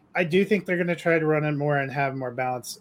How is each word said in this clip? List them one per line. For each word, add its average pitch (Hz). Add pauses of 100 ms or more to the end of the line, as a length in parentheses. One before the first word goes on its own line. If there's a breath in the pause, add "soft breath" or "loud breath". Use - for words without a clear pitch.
(140)
I 180
do 185
think 196
they're 180
gonna 175
try 165
to 156
run 151
it 151
more 147
and 135
have 135
more 127
balance. 127